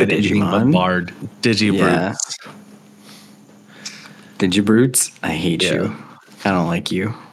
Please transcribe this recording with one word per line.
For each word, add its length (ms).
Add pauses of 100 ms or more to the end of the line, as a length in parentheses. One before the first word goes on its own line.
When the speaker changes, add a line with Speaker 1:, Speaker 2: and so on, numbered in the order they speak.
Speaker 1:
With 60
anything 260
but 240
Speaker 2:
Digimon. 100
Speaker 1:
Bard. 400 (300)
Speaker 3:
Digibrutes. 340
Speaker 2:
Yeah. 380 (2250)
Digibrutes? 720 (120)
I 100
hate 300
Speaker 3:
Yeah. 100
Speaker 2:
you. 220 (500)
I 60
don't 160
like 240
you. 200 (220)